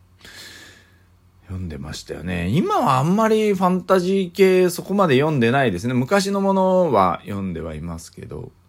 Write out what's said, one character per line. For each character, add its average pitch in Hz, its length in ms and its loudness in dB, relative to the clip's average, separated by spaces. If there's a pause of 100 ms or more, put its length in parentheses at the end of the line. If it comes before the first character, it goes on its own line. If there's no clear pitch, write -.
(1500)
読 92 100 -10
ん 92 80 -8
で 73 100 -10
ま 71 140 -12
し - 120 -14
た 78 100 -12
よ 71 80 -12
ね。 87 260 -4
今 339 300 0
は 143 200 2
あ 131 40 2
ん 175 140 2
ま 220 100 2
り 214 280 2
フ 185 60 -4
ァ 185 100 2
ン 185 120 -2
タ 190 160 2
ジ 185 340 0
ー - 0 -
系 185 380 4
そ 180 140 -8
こ 190 100 -6
ま 196 140 2
で 127 100 4
読 151 180 2
ん 131 40 2
で 113 100 4
な 139 140 2
い 113 80 0
で 87 80 -6
す 117 80 -4
ね。 131 60 -2
昔 190 360 0
の 196 100 -2
も 196 140 0
の 185 380 2
は 95 320 2
読 98 180 -6
ん 95 100 -6
で 80 80 -8
は 80 140 -8
い 76 60 -10
ま 82 180 -10
す - 140 -20
け - 140 -18
ど。 78 260 -14 (160)